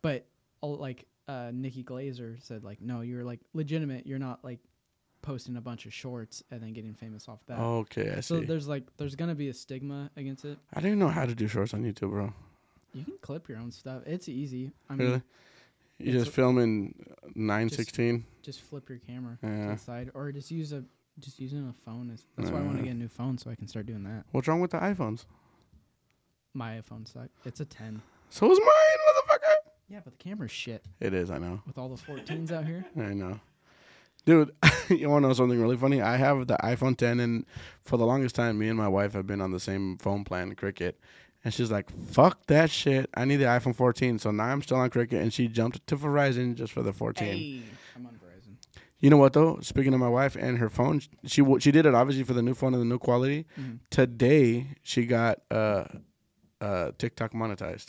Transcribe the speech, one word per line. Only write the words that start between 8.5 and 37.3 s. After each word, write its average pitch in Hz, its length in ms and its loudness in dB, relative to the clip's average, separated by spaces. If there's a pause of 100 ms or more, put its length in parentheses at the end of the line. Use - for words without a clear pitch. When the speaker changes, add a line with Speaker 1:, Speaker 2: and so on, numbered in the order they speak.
Speaker 1:
like, 143 180 -8 (120)
there's 143 180 -8
gonna 165 220 -6
be 143 120 -6
a 127 60 -10
stigma 139 640 -12
against 135 280 -10
it. 147 140 -12 (160)
Speaker 2:
I 151 60 -6
don't 175 80 -2
even 208 100 2
know 180 100 4
how 160 180 0
to 120 80 -2
do 113 120 -2
shorts 104 280 -2
on 107 100 -4
YouTube, 101 260 -4
bro. 104 220 -4 (600)
Speaker 1:
You 139 120 -12
can 370 180 -14
clip 160 260 -14
your 110 100 -12
own 120 120 -12
stuff. 131 340 -16
It's 175 240 -10
easy. 131 440 -8 (180)
I 139 40 -10
Speaker 2:
Really? 127 180 0
Speaker 1:
mean, 127 100 -2 (760)
Speaker 2:
You - 80 -8
Speaker 1:
it's 123 180 2
Speaker 2:
just - 60 -4
Speaker 1:
a - 20 -18
Speaker 2:
film 127 260 4
in 110 360 0 (420)
nine 110 340 0
sixteen? 117 540 -2 (180)
Speaker 1:
just, - 160 -16
just - 100 -20
flip 143 200 -18
your 127 100 -16
camera 123 440 -16
Speaker 2:
Yeah. 107 240 -6
Speaker 1:
to 104 80 -4
the 101 40 -10
side, 123 360 -12
or 139 180 -10
just 143 180 -14
use 156 220 -8
a, 135 120 -10 (360)
just - 180 -20
using 135 300 -10
a 120 40 -12 (120)
phone. 120 260 -12
Is, 117 160 -18 (100)
that's 92 140 -4
why - 80 -4
I - 40 -2
wanna 139 180 -4
Speaker 2:
Uh. - 20 -4
Speaker 1:
get 131 80 -6
a 123 40 -6
new 117 140 -6
phone 123 300 -6
so - 120 -12
I 117 40 -8
can 104 140 -12
start 107 180 -10
doing 110 160 -10
that. 104 300 -12
Speaker 2:
What's 135 160 -2
wrong 160 120 2
with 180 120 0
the 170 80 -4
iPhones? 170 440 -4 (1300)
Speaker 1:
My 113 260 -10
iPhone 110 300 -18
sucks. 123 200 -18 (160)
It's 123 140 -12
a - 40 -6
ten. 107 380 -14 (280)
Speaker 2:
So 226 200 4
is 381 80 10
mine, 440 100 6
motherfucker. 622 840 6 (340)
Speaker 1:
Yeah, 202 160 -16
but - 140 -20
the - 60 -20
camera's 180 260 -8
shit. - 340 -10 (160)
Speaker 2:
It 95 140 -2
is, 90 160 -2
I 80 80 -6
know. 87 280 -6
Speaker 1:
With 135 120 -14
all 127 100 -10
the 127 80 -12
fourteens 156 540 -10
out 160 160 -6
here. 175 240 -8
Speaker 2:
<laughs> - 60 -12
I 107 180 -6
know. 98 260 -6 (840)
Dude, 156 280 6 (200)
<laughs> - 180 -6
you 160 180 4
wanna 143 200 4
know 131 60 4
something 123 260 4
really 120 160 2
funny? 135 260 2
I 117 140 2
have 135 300 2
the 123 160 2
iPhone 123 340 0
ten, 120 240 2
and 117 260 -2 (360)